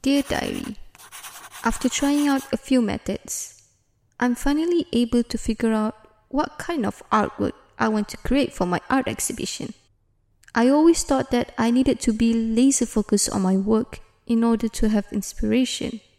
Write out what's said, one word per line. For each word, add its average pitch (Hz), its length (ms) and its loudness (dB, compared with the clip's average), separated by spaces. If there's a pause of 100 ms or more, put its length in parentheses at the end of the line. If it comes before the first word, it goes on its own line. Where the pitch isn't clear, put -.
Dear 277 200 2
diary, - 540 -6 (840)
after 226 260 0
trying 285 380 2
out 269 160 2 (100)
a 226 40 -2
few 254 260 2
methods, - 800 -6 (560)
I'm 240 160 0
finally 320 580 0
able 240 300 2
to - 160 -6
figure 226 340 -2
out 214 220 -2 (340)
what - 300 -4
kind 302 260 -4
of - 260 -6
artwork - 420 0 (260)
I 226 100 0
want 214 200 -2
to - 80 -12
create - 360 0
for 185 140 -2
my 180 140 -2 (100)
art - 160 0
exhibition. - 680 -8 (800)
I 240 140 4
always 311 360 4
thought 269 260 0
that 240 260 0
I 233 140 2
needed 254 300 2
to 226 120 0
be 226 220 2
laser 233 500 4
focused - 460 0
on 196 120 -2
my 185 140 4
work 214 440 0 (260)
in 226 160 2
order 233 260 2
to - 200 0
have 208 240 2
inspiration. 220 880 -2 (180)